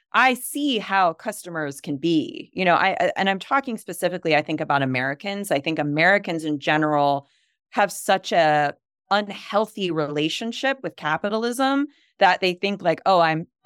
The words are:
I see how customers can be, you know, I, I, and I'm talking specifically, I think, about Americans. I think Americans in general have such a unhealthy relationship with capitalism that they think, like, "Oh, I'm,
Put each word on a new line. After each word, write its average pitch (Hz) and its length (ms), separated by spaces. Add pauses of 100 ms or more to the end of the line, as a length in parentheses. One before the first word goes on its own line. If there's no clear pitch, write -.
(120)
I 254 220
see 277 440
how 190 340
customers 165 680
can 143 180
be, 160 540
you 185 120
know, 175 100
I, 190 240
I, - 180
and 190 140
I'm 190 80
talking 269 400
specifically, 175 560
I 151 80
think, 156 180
about 143 220
Americans. 139 680
I 147 80
think 160 180
Americans 165 640
in 151 140
general 147 720 (420)
have 202 220
such - 400
a 151 420 (360)
unhealthy 202 840
relationship 156 880
with - 140
capitalism 240 880 (320)
that 180 220
they 180 140
think, 196 260
like, 170 240
"Oh, 185 160
I'm, 160 260 (200)